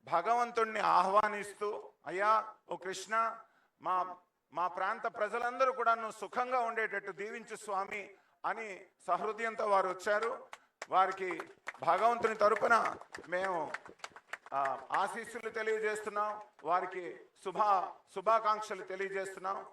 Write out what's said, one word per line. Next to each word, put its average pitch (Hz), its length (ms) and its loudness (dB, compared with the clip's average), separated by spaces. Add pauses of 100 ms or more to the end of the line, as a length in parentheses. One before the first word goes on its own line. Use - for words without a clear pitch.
భగవంతుణ్ణి 220 760 2
ఆహ్వానిస్తూ, 202 1120 2 (140)
"అయ్యా 208 460 2 (160)
ఓ 175 60 -4
కృష్ణ, 202 640 -2 (440)
మా, 185 340 0 (380)
మా 170 140 0
ప్రాంత 202 400 -2
ప్రజలందరూ 240 640 0
కూడా 233 240 4
నువ్వు 220 160 -6
సుఖంగా 247 480 -2
ఉండేటట్టు 214 520 -2
దీవించు 214 440 -10
స్వామి" 196 580 -6 (320)
అని 196 400 -4 (220)
సహృదయంతో 214 600 -2
వారు 190 220 4
వచ్చారు. 214 580 0 (420)
వారికి 185 520 2 (400)
భగవంతుని 220 540 4
తరపున 220 600 4 (320)
మేము, 175 440 -2 (840)
ఆ, 135 380 -2
ఆశీస్సులు 220 580 -4
తెలియజేస్తున్నాం, 214 920 -2 (220)
వారికి 180 520 -2 (280)
శుభ-, 190 460 2 (260)
శుభాకాంక్షలు 214 680 2
తెలియజేస్తున్నాం. 190 880 -6